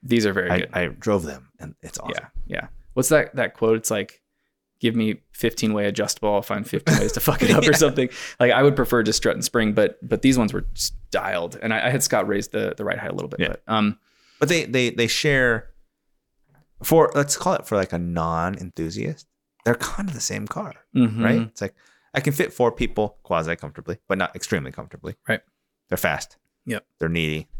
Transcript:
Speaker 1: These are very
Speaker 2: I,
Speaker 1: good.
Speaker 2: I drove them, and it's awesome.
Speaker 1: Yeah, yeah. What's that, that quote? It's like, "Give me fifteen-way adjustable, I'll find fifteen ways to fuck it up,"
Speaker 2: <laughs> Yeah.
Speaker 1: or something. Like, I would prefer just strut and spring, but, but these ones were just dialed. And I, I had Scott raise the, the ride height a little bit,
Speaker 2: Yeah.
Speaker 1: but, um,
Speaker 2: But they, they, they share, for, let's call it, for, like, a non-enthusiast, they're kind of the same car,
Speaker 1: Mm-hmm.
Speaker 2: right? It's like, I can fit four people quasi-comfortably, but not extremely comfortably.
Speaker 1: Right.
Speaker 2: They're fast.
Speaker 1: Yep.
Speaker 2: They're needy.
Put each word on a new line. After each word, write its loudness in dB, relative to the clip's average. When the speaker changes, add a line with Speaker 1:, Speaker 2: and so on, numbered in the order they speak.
Speaker 1:
These 4
are 2
very 0
Speaker 2:
I, 2
Speaker 1:
good. -6
Speaker 2:
I 0
drove -2
them, -14
and -14
it's -14
awesome. -8
Speaker 1:
Yeah, -10
yeah. -8
What's 0
that, 2
that -4
quote? 2
It's -4
like, -4
"Give 0
me 0
fifteen-way 0
adjustable, -2
I'll 2
find -6
fifteen 2
ways -2
to -4
fuck 2
it 4
up," 6
Speaker 2:
<laughs> -
Yeah. 6
Speaker 1:
or 6
something. 4
Like, 4
I 4
would 6
prefer 2
just 2
strut 2
and -6
spring, 2
but, 2
but -2
these 6
ones 2
were -4
just -4
dialed. -4
And -2
I, 0
I 2
had 0
Scott 0
raise -2
the, -2
the -6
ride -2
height -6
a -6
little -6
bit, -6
Speaker 2:
Yeah. 0
Speaker 1:
but, -8
um, 0
Speaker 2:
But 2
they, 2
they, 2
they 0
share, 2
for, 6
let's 0
call 0
it, -6
for, 0
like, 0
a -2
non-enthusiast, -4
they're 4
kind -6
of -6
the -8
same -6
car, -10
Speaker 1:
Mm-hmm. 2
Speaker 2:
right? 4
It's -10
like, -6
I 0
can 0
fit -2
four 2
people -2
quasi-comfortably, -4
but 0
not -2
extremely -4
comfortably. -14
Speaker 1:
Right. 0
Speaker 2:
They're -4
fast. -4
Speaker 1:
Yep. -6
Speaker 2:
They're 0
needy. -2